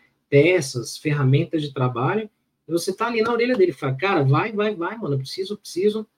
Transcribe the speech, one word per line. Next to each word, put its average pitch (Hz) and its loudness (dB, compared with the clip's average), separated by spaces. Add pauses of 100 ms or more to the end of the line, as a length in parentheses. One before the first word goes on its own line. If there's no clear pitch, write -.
(280)
peças, 143 2
ferramentas 147 0
de 143 -8
trabalho, 127 -2 (400)
e - -10
você 170 -2
tá 226 -2
ali 233 0
na 240 0
orelha 240 2
dele, 180 4
fala, 135 -4
"Cara, 180 0
vai, 156 2
vai, 208 0
vai, 185 -6
mano, 156 -4
eu 135 -2
preciso, 196 -8
eu - -12
preciso", 214 -2 (120)